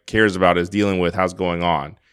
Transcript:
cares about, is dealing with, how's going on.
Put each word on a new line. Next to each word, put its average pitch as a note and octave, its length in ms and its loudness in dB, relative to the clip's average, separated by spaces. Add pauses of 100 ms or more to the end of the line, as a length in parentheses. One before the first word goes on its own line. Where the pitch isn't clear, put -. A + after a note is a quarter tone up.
cares A2 300 2
about, F2+ 220 4
is F2 100 -2
dealing G2+ 300 0
with, F2 160 -2
how's F#2 200 -2
going F2 280 -4
on. D#2 340 -4 (160)